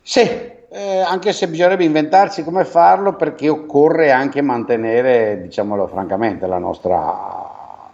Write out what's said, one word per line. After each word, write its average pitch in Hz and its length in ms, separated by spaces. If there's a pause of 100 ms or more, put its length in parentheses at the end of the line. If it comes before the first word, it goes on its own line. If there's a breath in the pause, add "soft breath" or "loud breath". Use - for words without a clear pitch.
Sì, - 200
eh, 196 800
anche 185 320
se 185 160
bisognerebbe 180 360
inventarsi 160 600
come 170 200
farlo, 185 520
perché 147 320
occorre 151 640
anche 135 280
mantenere, 117 1000
diciamolo 101 460
francamente, 95 580
la 90 120
nostra 87 1400